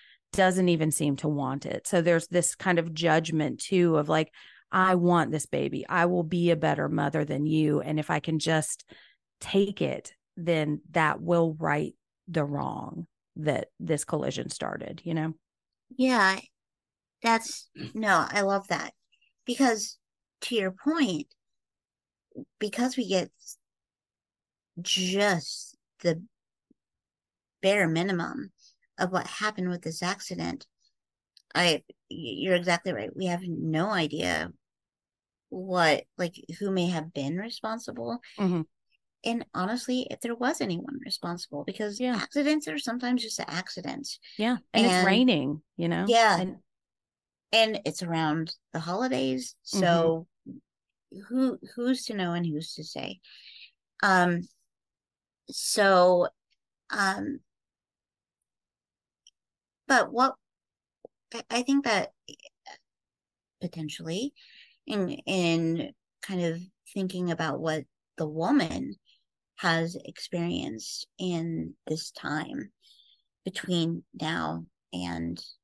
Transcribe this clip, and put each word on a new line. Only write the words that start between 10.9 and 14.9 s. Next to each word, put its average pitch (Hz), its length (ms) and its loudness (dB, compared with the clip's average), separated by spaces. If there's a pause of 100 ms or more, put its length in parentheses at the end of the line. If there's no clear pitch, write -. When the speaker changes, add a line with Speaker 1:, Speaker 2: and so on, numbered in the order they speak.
Speaker 1:
that 156 300 2
will 165 340 4
right 156 400 -2 (320)
the 165 160 0
wrong 143 640 -6 (300)
that 151 320 -2 (100)
this 160 240 -2
collision 135 460 -4
started," - 560 -8